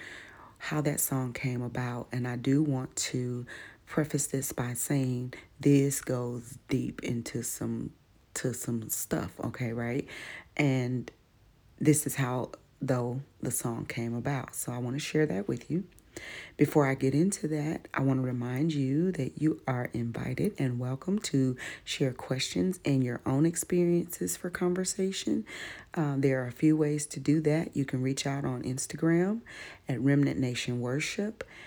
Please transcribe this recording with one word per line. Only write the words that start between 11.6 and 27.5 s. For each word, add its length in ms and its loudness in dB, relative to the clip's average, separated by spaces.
this 260 4
is 100 -4
how, 360 -2
though, 400 0
the 100 -2
song 340 -4
came 280 -4
about. 420 -4
So 160 -6
I 60 -4
want 180 -2
to 60 -2
share 240 2
that 220 -2
with 220 -4
you. 160 0
Before 320 6
I 80 2
get 180 2
into 360 2
that, 440 -2
I 80 -2
want 180 4
to 60 0
remind 480 0
you 400 2
that 280 -4
you 260 2
are 260 0
invited 640 -2
and 220 0
welcome 400 -2
to 380 2
share 300 0
questions 720 -2
and 180 4
your 220 -2
own 200 4
experiences 920 2
for 120 -6
conversation. 960 0
Um, 280 2
there 220 4
are 40 -4
a 60 -6
few 240 6
ways 300 2
to 120 -10
do 220 4
that. 340 2